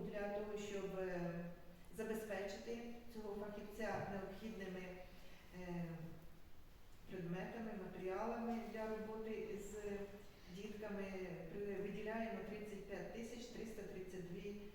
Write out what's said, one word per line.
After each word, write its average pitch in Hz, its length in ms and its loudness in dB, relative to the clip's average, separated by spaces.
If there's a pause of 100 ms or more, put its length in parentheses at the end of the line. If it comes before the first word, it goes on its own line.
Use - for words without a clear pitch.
(120)
для 202 180 4
того, 208 280 2
щоб, 190 420 2
е, 175 320 4 (640)
забезпечити 220 840 2 (340)
цього 208 220 0
фахівця 202 760 2
необхідними, 190 720 0 (800)
е, 175 240 2 (1200)
предметами, 208 640 2 (140)
матеріалами 226 760 4 (120)
для 220 140 4
роботи 214 600 2 (140)
з 208 140 -4 (800)
дітками, 202 480 0 (480)
при-, 196 300 2
виділяємо 220 580 2 (100)
тридцять 208 380 -2
п'ять 175 260 -2
тисяч 226 320 -2
триста - 360 -4
тридцять 180 520 -2
дві 202 220 -2 (180)